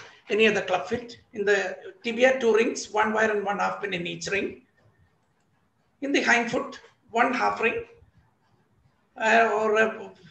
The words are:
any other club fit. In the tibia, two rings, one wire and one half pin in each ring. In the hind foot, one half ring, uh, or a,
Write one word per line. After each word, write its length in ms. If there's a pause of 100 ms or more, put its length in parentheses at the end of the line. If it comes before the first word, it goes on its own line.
(300)
any 160
other 160
club 240
fit. 320 (160)
In 100
the 320 (260)
tibia, 380
two 140
rings, 360
one 220
wire 200
and 120
one 140
half 240
pin 100
in 140
each 220
ring. 340 (1400)
In 120
the 100
hind 280
foot, 300 (300)
one 240
half 260
ring, 240 (1400)
uh, 320
or 240
a, 360 (180)